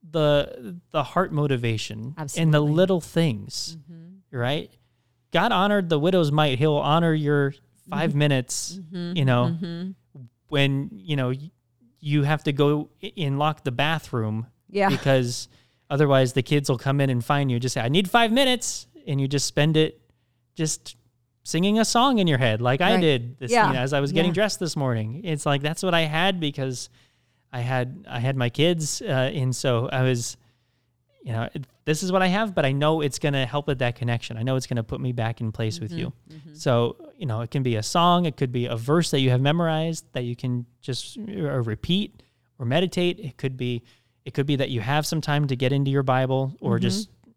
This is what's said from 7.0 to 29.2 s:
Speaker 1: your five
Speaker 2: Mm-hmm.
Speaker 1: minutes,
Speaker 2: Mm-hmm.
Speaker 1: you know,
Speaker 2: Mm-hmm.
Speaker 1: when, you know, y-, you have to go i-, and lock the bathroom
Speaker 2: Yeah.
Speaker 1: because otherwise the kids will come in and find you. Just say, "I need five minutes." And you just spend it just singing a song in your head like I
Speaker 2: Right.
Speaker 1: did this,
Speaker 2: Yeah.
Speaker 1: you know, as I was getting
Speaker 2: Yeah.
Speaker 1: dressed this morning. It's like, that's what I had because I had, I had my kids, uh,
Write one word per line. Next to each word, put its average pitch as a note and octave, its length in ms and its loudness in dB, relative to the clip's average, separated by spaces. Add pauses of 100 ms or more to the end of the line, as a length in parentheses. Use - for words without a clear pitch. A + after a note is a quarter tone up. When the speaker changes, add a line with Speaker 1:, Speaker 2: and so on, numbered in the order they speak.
Speaker 1:
your C#3+ 400 2 (380)
five D3+ 200 0
Speaker 2:
Mm-hmm. C#3+ 80 0
Speaker 1:
minutes, D3 640 0
Speaker 2:
Mm-hmm. F3 360 -8
Speaker 1:
you D3 100 2
know, B2 180 4 (180)
Speaker 2:
Mm-hmm. F3 580 -10 (280)
Speaker 1:
when, C#3 440 0
you F#3 240 -6
know, C3 120 -2
y-, C3+ 220 -8 (500)
you D3 220 0
have D3 220 0
to D3+ 80 0
go C#3+ 360 2 (140)
i-, F#3+ 160 -12
and C#3 200 -2
lock D3+ 240 -2
the C#3+ 100 -4
bathroom A#2 760 -2 (240)
Speaker 2:
Yeah. G3 180 2
Speaker 1:
because C3 600 0 (420)
otherwise C#3 420 4
the C3+ 100 0
kids D3 280 0
will B2+ 80 2
come C#3 240 0
in C3+ 80 2
and A#2+ 120 0
find C#3+ 280 0
you. A#2+ 100 0
Just B2+ 140 -2
say, B2 80 -2
"I A#2 80 -2
need F3+ 180 2
five A#3 240 4
minutes." B3+ 540 0 (200)
And C#3 120 -2
you C3+ 80 0
just C3+ 200 -2
spend D#3 320 2
it D#3 200 0 (560)
just - 400 -6 (480)
singing G3 360 2
a A3+ 80 4
song B3 320 4
in F#3+ 80 4
your D3+ 120 4
head A2+ 220 2
like B2+ 220 2
I F#3+ 120 4
Speaker 2:
Right. F#3 60 4
Speaker 1:
did B2+ 380 2
this, B2+ 120 -6
Speaker 2:
Yeah. A#3 180 4
Speaker 1:
you C3+ 40 2
know, C3 80 0
as C3+ 140 0
I C#3 60 4
was C#3+ 120 0
getting E3 180 2
Speaker 2:
Yeah. E3 40 -2
Speaker 1:
dressed G3 260 0
this E3 160 -4
morning. B2 480 -2
It's D#3 220 -4
like, C#3 160 0
that's D3+ 200 -4
what F3+ 120 0
I E3 80 4
had E3 360 0
because C3+ 520 -6 (640)
I B2+ 80 -8
had, B2+ 480 -4
I B2+ 120 -6
had C3+ 160 0
my B2 140 0
kids, D#3+ 520 0
uh, A#3+ 40 -8 (280)